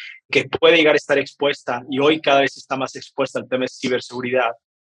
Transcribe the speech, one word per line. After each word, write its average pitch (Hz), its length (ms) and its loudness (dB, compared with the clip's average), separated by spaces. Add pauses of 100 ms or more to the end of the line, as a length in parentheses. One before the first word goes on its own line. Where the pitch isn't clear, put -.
(280)
que 131 200 -2
puede 165 300 4
llegar 151 160 4
a - 20 2
estar 143 220 0
expuesta, 139 720 -4
y 135 120 -4
hoy 156 200 2
cada 139 200 4
vez 135 160 -2
está 131 200 -8
más 131 200 -6
expuesta 131 420 -6
al 113 100 -10
tema 127 160 -2
de 127 40 -6
ciberseguridad, 123 800 -4 (320)